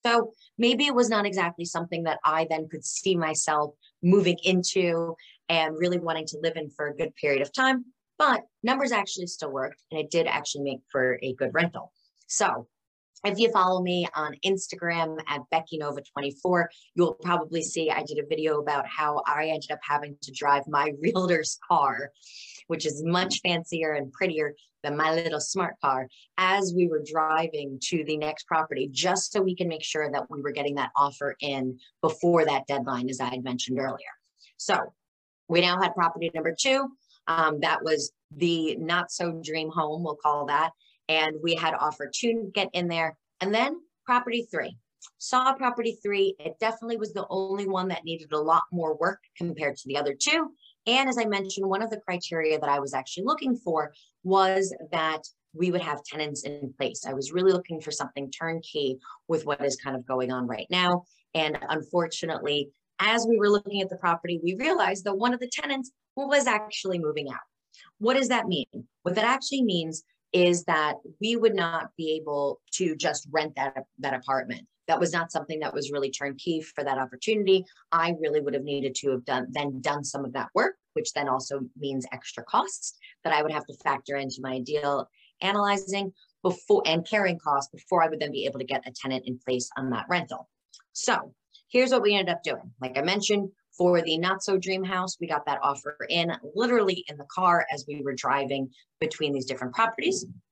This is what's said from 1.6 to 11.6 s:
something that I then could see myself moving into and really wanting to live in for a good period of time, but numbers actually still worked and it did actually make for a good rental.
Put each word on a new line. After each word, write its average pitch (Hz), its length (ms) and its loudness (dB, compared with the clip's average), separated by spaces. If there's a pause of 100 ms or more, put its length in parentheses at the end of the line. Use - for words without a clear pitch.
something 170 380 -4
that 160 200 0
I 160 240 4
then 160 220 -2
could - 140 -10
see - 320 0
myself 156 580 0 (280)
moving 180 400 6
into 175 720 2 (360)
and 160 260 2
really 175 220 2
wanting 160 280 -2
to 160 160 -10
live 165 140 0
in 151 140 -8
for 147 160 -4
a 147 80 -6
good 156 220 -6
period 143 260 2
of 143 100 -4
time, 262 320 2 (340)
but 269 240 4 (200)
numbers 262 300 2
actually 190 340 -2
still 156 240 -8
worked 135 400 -6
and 160 100 -4
it 151 100 -6
did 165 160 2
actually 147 360 -4
make 135 160 -4 (120)
for 127 320 2
a 131 120 -4
good - 180 -2
rental. 170 400 -2 (360)